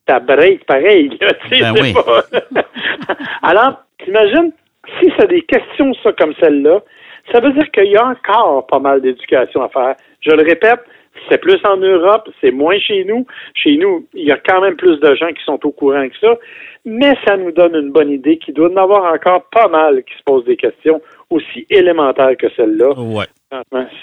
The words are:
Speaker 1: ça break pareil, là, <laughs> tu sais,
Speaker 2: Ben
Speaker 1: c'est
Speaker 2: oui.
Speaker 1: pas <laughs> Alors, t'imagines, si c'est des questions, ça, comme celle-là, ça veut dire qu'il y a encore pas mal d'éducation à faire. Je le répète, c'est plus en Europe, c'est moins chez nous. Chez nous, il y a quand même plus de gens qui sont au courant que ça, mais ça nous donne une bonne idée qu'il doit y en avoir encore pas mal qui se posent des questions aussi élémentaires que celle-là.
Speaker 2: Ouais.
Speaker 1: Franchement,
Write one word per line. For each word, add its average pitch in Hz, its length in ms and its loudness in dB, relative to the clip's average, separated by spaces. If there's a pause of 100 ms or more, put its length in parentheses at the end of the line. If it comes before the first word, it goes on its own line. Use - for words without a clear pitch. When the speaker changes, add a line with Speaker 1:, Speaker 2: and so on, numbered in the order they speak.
Speaker 1:
ça 127 140 0
break 147 460 2
pareil, 151 440 2 (100)
là, - 140 0
<laughs> - 140 -14
tu 247 80 -2
sais, 262 60 2
Speaker 2:
Ben 226 120 0
Speaker 1:
c'est 220 80 4
Speaker 2:
oui. - 120 0
Speaker 1:
pas - 680 -2
<laughs> - 800 -10
Alors, 233 320 2 (300)
t'imagines, 220 480 0 (480)
si 349 180 4
c'est 403 100 4
des 349 140 2
questions, 269 500 -2 (100)
ça, 208 100 0
comme 156 280 -2
celle-là, 151 400 2 (520)
ça 240 80 4
veut 269 120 2
dire 294 200 -2
qu'il 202 180 2
y 202 60 4
a 233 100 2
encore 202 600 0
pas 143 120 -2
mal 139 220 0
d'éducation 131 640 -2
à 117 60 -6
faire. 131 260 -4 (260)
Je 139 100 -2
le 156 120 4
répète, 190 380 2 (480)
c'est - 100 2
plus 190 260 2
en 196 120 0
Europe, 190 520 0 (120)
c'est 139 120 0
moins 156 260 -2
chez 196 260 -4
nous. 226 220 -6 (280)
Chez 147 220 0
nous, 180 380 -2
il - 120 -10
y 143 60 2
a 135 60 0
quand 185 220 0
même 190 160 0
plus 170 240 2
de 143 140 4
gens 160 140 -4
qui - 160 -12
sont 139 200 -6
au 147 80 -4
courant 139 360 -2
que - 120 -16
ça, 226 140 2 (500)
mais 254 300 0 (120)
ça 202 100 2
nous 185 160 -6
donne 170 220 2
une 147 180 -4
bonne 147 180 2
idée 143 280 -2
qu'il 156 160 -14
doit 156 160 2
y - 20 -8
en 185 100 -4
avoir 190 300 2
encore 175 380 0
pas 220 180 2
mal 156 360 2
qui - 120 -20
se - 80 -20
posent 131 200 0
des 123 120 -2
questions 151 460 -2 (260)
aussi - 400 -6
élémentaires 151 720 2
que - 80 -4 (100)
celle-là. 120 420 0
Speaker 2:
Ouais. 110 280 -6 (240)
Speaker 1:
Franchement, 131 380 -10 (140)